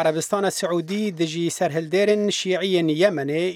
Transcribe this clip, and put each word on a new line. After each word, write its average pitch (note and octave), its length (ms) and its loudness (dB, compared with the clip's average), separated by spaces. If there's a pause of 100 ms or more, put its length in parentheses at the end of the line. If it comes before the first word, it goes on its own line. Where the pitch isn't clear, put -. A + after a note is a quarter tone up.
Arabistana E3 500 0
Seûdî F3 680 -2
di F3 140 0
jî E3+ 140 -2 (120)
serhildêrên F3+ 680 2 (140)
şiîyên F3+ 500 0 (140)
Yemenê E3+ 400 0 (140)